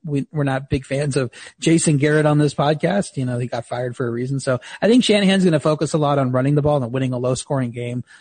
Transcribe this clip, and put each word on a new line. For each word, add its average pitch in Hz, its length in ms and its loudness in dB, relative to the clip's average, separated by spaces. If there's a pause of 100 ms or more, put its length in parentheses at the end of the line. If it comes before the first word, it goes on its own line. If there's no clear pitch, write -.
we, 143 260 -4
we're 151 120 -2
not 135 260 -4
big 135 160 -4
fans 139 320 -2
of 127 140 0 (280)
Jason 160 380 2
Garrett 151 300 2
on 151 100 4
this 147 160 2
podcast. 165 640 -2
You 131 80 -4
know, 123 140 -4
he 123 80 -4
got 117 180 -8
fired 123 300 -6
for 127 120 -4
a 117 40 -4
reason. 127 280 -4
So 127 200 -2 (200)
I - 80 2
think 240 160 6
Shanahan's 196 400 4
gonna 160 160 4
focus 151 340 0
a 165 40 2
lot 143 200 2
on 131 140 0
running 131 240 2
the 147 60 2
ball 147 200 2
and 117 120 -6
winning 131 180 -2
a 123 60 -4
low-scoring 123 540 -2
game. 120 340 -8 (160)